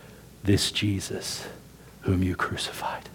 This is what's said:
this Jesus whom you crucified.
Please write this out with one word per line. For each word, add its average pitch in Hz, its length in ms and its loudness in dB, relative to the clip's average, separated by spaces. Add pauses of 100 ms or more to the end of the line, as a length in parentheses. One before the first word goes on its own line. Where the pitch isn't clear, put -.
(440)
this 98 260 6
Jesus - 760 -2 (540)
whom 92 200 4
you 92 140 2
crucified. - 800 -4